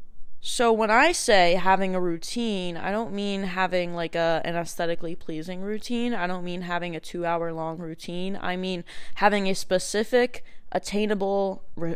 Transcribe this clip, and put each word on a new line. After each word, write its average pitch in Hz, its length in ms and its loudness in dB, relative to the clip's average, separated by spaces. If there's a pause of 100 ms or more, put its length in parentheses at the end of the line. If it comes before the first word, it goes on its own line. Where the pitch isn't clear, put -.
(400)
So - 320 2
when 220 200 2
I 285 220 6
say 180 420 6
having 190 400 4
a 180 60 2
routine, 180 760 -2
I 180 140 -2
don't 214 200 -2
mean 202 320 -2
having, 180 500 0
like, 170 220 -4
a, 165 300 2
an 170 100 -2
aesthetically 170 600 -2
pleasing 170 460 -6
routine. 233 520 -2
I 180 140 0
don't 180 160 -2
mean 175 180 -4
having 175 340 -4
a 165 60 -6
two-hour-long 165 800 -4
routine. 175 640 -4
I 180 140 -2
mean 185 280 -4 (320)
having 202 320 4
a 196 80 4
specific, 220 880 0 (280)
attainable, 196 920 0 (120)
re-, 165 200 0